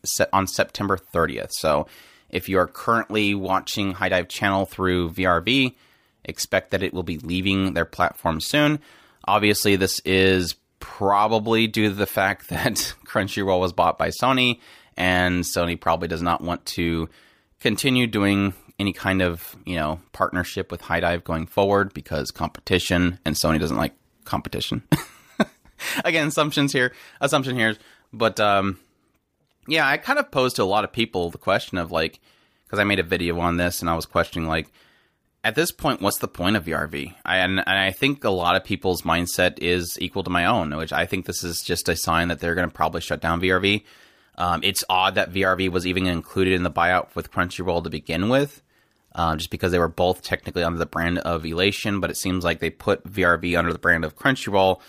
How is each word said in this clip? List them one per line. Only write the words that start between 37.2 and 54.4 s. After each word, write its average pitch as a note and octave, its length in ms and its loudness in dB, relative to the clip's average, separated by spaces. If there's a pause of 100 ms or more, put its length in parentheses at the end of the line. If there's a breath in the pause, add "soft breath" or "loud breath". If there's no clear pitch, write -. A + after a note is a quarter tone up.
I, F#2 120 2
and, F#2 220 2
and F#2+ 180 0
I F#2+ 140 2
think C3+ 320 -2
a A#2 60 2
lot F2 260 2
of F#2 80 0
people's F#2 380 -2
mindset F2 580 0
is F2 400 0
equal F#2 240 -4
to E2+ 60 -8
my F2 160 0
own, F2+ 300 0
which D#2+ 180 -6
I D#2+ 120 0
think F#2 200 -6
this - 180 -8
is E2+ 180 -6
just - 280 -4
a E2+ 60 0
sign E2+ 340 0
that E2 100 -4
they're E2+ 160 -2
gonna F2 140 0
probably E2 320 -2
shut - 200 -6
down E2 180 0
V F2+ 120 2
R F#2 80 4
V. G2+ 240 2 (540 soft breath)
Um, F2 260 -2
it's F#2+ 260 -2
odd F#2+ 260 2
that F#2 140 0
V F#2+ 140 -2
R F#2 120 2
V F#2 140 0
was F2 160 -2
even F#2 220 0
included F#2 460 0
in F2+ 100 2
the F2 80 -2
buyout F2 440 0
with E2+ 160 -8
Crunchyroll F2 520 -2
to E2 60 -8
begin E2 400 -2
with, C#3 320 0 (520)
uh, E2 220 0
just E2 160 -8
because F2+ 200 -2
they F2+ 80 4
were E2+ 100 4
both F2+ 320 0
technically - 420 -4
under E2+ 160 -2
the D#2+ 60 -2
brand E2+ 340 -2
of E2 260 -4
Elation, F#2+ 540 -2
but E2+ 100 -2
it F#2 80 -8
seems F#2 260 -2
like E2+ 160 -2
they E2 100 -2
put - 360 -2
V F#2+ 200 -2
R F2 120 4
V E2+ 180 -2
under E2+ 180 2
the F2 60 -8
brand E2+ 260 2
of D#2 100 -8
Crunchyroll G2 720 2